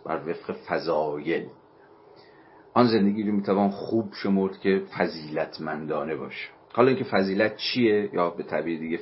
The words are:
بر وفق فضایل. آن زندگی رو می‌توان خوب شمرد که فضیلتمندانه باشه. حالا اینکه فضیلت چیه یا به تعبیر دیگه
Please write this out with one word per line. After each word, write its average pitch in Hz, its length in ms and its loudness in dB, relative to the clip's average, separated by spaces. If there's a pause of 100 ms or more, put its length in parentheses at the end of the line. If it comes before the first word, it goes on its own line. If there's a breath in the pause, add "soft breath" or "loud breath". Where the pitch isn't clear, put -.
بر 80 200 -4
وفق 85 260 -6
فضایل. 76 960 -2 (1300 loud breath)
آن 120 120 6
زندگی 104 360 2
رو 104 100 0
می‌توان 101 380 2
خوب 110 420 -2
شمرد 95 460 0
که 95 240 2 (160)
فضیلتمندانه 78 1160 -4
باشه. 67 320 -12 (240)
حالا 127 160 6
اینکه 127 160 2
فضیلت 98 520 2
چیه 104 560 2
یا 87 180 2
به - 120 -6
تعبیر 80 360 -2
دیگه 80 240 -4